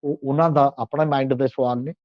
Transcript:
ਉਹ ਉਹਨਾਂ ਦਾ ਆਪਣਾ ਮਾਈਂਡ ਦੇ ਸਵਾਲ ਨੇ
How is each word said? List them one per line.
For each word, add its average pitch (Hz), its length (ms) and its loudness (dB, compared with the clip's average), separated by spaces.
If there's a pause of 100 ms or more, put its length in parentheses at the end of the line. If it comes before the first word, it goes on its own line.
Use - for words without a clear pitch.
ਉਹ 147 200 -4
ਉਹਨਾਂ 147 260 2
ਦਾ 139 280 4
ਆਪਣਾ 143 280 -2
ਮਾਈਂਡ 135 280 0
ਦੇ 131 140 0
ਸਵਾਲ 123 360 -2
ਨੇ 156 100 -10 (120)